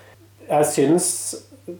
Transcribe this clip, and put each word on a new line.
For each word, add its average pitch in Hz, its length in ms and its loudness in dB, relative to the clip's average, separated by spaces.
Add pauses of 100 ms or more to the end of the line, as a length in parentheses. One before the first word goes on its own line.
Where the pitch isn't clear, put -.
(500)
Jeg 151 160 2
synes - 680 0 (440)